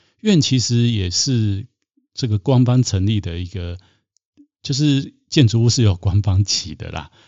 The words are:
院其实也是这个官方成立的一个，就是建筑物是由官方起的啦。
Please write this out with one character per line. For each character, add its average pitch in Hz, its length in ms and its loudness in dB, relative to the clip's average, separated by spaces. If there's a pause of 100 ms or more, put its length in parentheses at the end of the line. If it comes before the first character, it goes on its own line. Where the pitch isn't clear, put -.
(200)
院 196 220 2
其 127 180 0
实 120 320 0
也 95 180 -2
是 107 580 -2 (460)
这 - 140 -6
个 107 100 0
官 127 280 2
方 123 180 2
成 95 220 -2
立 104 160 0
的 85 180 -8
一 92 60 -6
个， 87 320 -10 (840)
就 143 120 -6
是 139 400 0 (160)
建 135 180 4
筑 117 160 2
物 120 60 4
是 120 140 2
由 98 120 4
官 98 260 0
方 98 220 0
起 - 320 -6
的 82 140 -16
啦。 80 220 -12 (160)